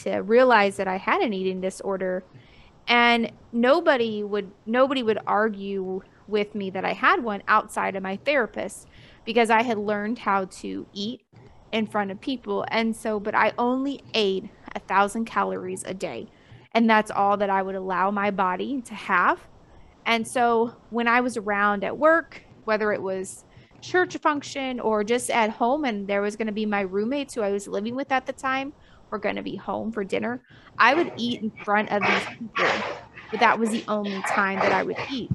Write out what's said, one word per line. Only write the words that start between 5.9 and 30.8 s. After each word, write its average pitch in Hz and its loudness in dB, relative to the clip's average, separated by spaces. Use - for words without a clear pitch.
with 208 -2
me 196 -4
that 185 -6
I 180 0
had 269 2
one 208 -4
outside 202 0
of 196 -4
my 196 -4
therapist 226 -2
because 226 2
I 226 6
had 233 0
learned 208 -2
how 196 0
to 190 -10
eat 214 -8
in 220 -2
front 202 -2
of 196 -10
people. 214 -4
And 226 0
so, 214 -4
but 214 -4
I 214 4
only 254 -2
ate 196 0
a 208 -8
thousand 202 0
calories 190 -4
a - -8
day. 156 -8
And 233 4
that's 214 4
all 202 2
that 202 0
I 196 2
would 190 -4
allow 190 0
my 202 0
body 196 -2
to 214 -14
have. 202 2
And 226 0
so 233 2
when 233 -2
I 240 4
was 240 -2
around 202 0
at - -4
work, 320 2
whether 214 2
it 190 -2
was 190 -8
church 359 0
function 277 -2
or 214 2
just 240 0
at 220 2
home, 262 0
and 202 -2
there 202 0
was 208 -2
gonna 220 -4
be 214 -2
my 202 0
roommates 220 -4
who 226 -2
I 202 0
was 202 -4
living 202 -4
with 269 -4
at 262 0
the 269 -8
time 269 -4
were 208 -6
gonna 202 -4
be - -6
home 208 -6
for 220 -4
dinner, 214 -4
I 240 6